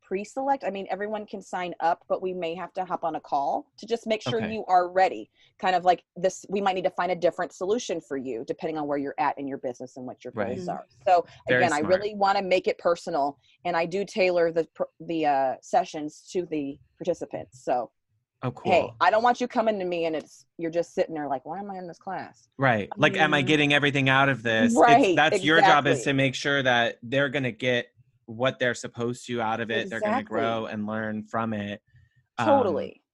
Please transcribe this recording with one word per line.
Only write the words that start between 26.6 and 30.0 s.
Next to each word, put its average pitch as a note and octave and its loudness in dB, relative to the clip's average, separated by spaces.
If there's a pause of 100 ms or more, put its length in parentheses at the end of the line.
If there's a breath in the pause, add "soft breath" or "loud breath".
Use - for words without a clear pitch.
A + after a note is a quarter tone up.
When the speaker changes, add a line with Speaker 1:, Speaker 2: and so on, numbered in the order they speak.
Speaker 2:
that A#2+ 2
they're C3+ 0
gonna B2+ -2
get B2 0 (380)
what A#2+ -2
they're B2 2
supposed A#2+ -6
to A#2+ -4
out A2 -2
of A2+ -6
it. A2+ -2
They're A2+ -6